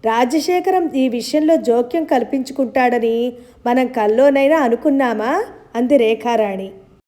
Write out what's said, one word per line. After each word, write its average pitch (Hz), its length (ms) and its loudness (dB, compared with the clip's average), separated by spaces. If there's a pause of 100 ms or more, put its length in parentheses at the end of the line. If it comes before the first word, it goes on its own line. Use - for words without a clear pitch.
రాజశేఖరం 320 840 0
ఈ 262 180 0
విషయంలో 302 480 0
జోక్యం 240 480 0
కల్పించుకుంటాడని 247 1300 -2 (340)
మనం 247 200 0
కల్లోనైనా 269 680 2
అనుకున్నామా? 262 880 0 (300)
అంది 247 220 2
రేఖారాణి. 220 760 0 (380)